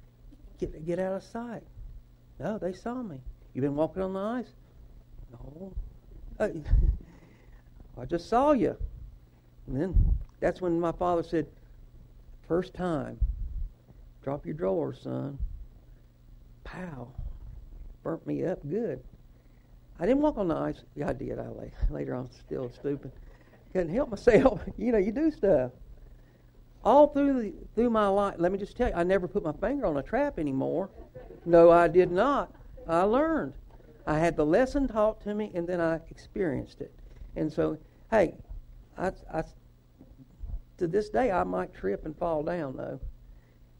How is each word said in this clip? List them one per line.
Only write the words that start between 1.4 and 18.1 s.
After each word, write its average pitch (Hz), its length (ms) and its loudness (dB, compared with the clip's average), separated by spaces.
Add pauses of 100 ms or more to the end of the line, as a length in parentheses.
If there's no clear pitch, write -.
No, 190 180 -6
they 180 160 -6
saw 240 280 -8
me. 175 160 -10 (360)
"You 123 80 -4
been 139 140 0
walking 160 260 -2
on 190 120 -4
the 190 60 -6
ice?" 226 340 -6 (800)
"No." 143 420 -16 (680)
"Uh, 214 100 0 (720)
<laughs> - 800 -20
I 123 40 -8
just 170 240 -6
saw 277 240 4
you." 143 240 2 (880)
And 131 120 -4
then - 380 4 (220)
that's 175 220 -2
when 170 180 0
my 170 120 0
father 175 320 0
said, 160 240 -2 (1000)
"First 175 260 -2
time, 135 460 -4 (1040)
drop 147 220 -6
your 160 100 -6
drawers, 156 480 -2
son." 131 340 -6 (1300)
Pow. 156 440 -12 (960)
Burnt 160 220 -8